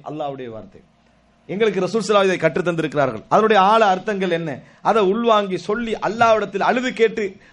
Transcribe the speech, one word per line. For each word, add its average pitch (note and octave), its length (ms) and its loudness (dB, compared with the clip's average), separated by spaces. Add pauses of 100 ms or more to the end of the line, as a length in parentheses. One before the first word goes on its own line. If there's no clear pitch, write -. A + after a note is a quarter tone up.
அல்லாஹ்வுடைய C#3 460 -10
வார்த்தை. G#2+ 320 -18 (680)
எங்களுக்கு G3 300 0
ரசூல் F3+ 140 -2
ஸல்லல்லாஹு A3+ 60 0
அலைஹி G3+ 120 -2
வஸல்லம் G3+ 120 4
இதை F#3+ 140 0
கற்றுத் D#3+ 300 0
தந்திருக்கிறார்கள். D3 640 -2
அதனுடைய G#3+ 320 4
ஆழ G#3+ 240 4
அர்த்தங்கள் F#3+ 440 -2
என்ன, E3 300 -4 (220)
அதை G#3 220 2
உள்வாங்கி G#3 540 2
சொல்லி A3 360 -6
அல்லாஹ்விடத்தில் G3+ 760 0
அழுது B3 240 0
கேட்டு G#3+ 320 0 (280)